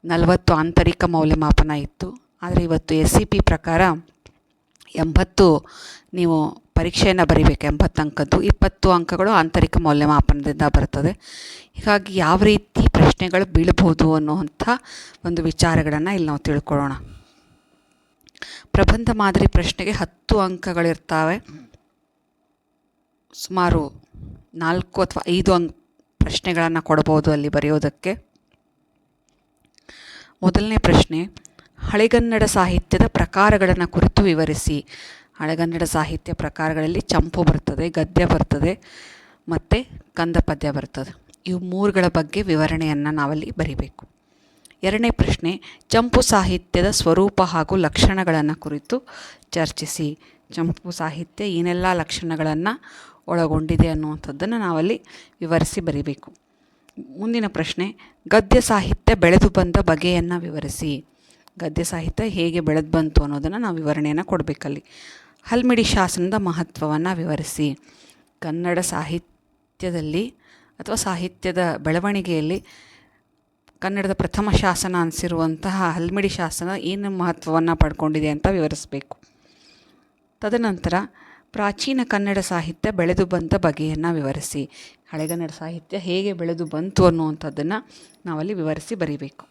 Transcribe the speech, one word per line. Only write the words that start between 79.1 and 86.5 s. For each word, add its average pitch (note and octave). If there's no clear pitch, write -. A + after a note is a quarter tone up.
ತದನಂತರ G#3
ಪ್ರಾಚೀನ G#3
ಕನ್ನಡ G3+
ಸಾಹಿತ್ಯ F3
ಬೆಳೆದು F3+
ಬಂದ E3+
ಬಗೆಯನ್ನು D#3
ವಿವರಿಸಿ. C#3+
ಹಳೆಗನ್ನಡ D#3+
ಸಾಹಿತ್ಯ E3+
ಹೇಗೆ F#3
ಬೆಳೆದು E3+